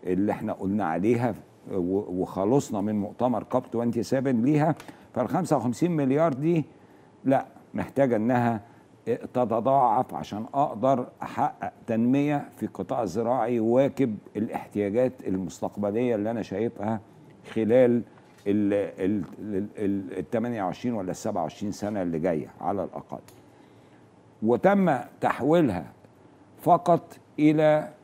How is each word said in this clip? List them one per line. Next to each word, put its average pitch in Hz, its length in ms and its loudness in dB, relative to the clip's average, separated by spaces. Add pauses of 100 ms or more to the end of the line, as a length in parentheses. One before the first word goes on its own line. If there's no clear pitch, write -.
اللي 95 280 0
إحنا 104 220 -4
قلنا 98 320 -2
عليها 104 500 2 (360)
و-، 92 500 -2
وخلصنا 104 600 0
من 107 140 -2
مؤتمر 107 480 -2
كوب 127 200 -4
تwenty 113 460 -2
seven 135 180 0
ليها. 143 480 2 (380)
فالخمسة 143 440 0
وخمسين 123 340 0
مليار 147 420 2
دي، 151 320 0 (600)
لا، 131 200 2 (280)
محتاجة 127 420 2
إنها 117 460 2 (440)
تتضاعف 123 1080 2
عشان 101 400 -8
أقدر 131 540 0 (160)
أحقق 110 480 -4 (160)
تنمية 135 680 2
في - 60 -6
القطاع 113 400 -4
الزراعي، 117 520 0
يواكب 117 640 2 (180)
الاحتياجات 104 760 -2 (140)
المستقبلية 101 880 -2
اللي 104 160 -2
أنا 117 100 -4
شايفها 107 580 -4 (540)
خلال 117 480 4 (460)
ال-، 101 260 2 (260)
ال-، 98 240 0 (160)
ال-، 101 280 -6 (100)
ال-، 98 400 -4
التمانية 113 460 -4
وعشرين 113 320 -4
ولا 92 160 -6
السبعة 95 300 -4
وعشرين 90 300 -6
سنة 104 300 -4
اللي 82 180 -2
جاية 78 280 -2 (140)
على 92 220 -4
الأقل. - 380 -12 (1200)
وتم 165 540 4 (240)
تحويلها 123 640 2 (720)
فقط 170 600 2 (220)
إلى 151 500 4 (140)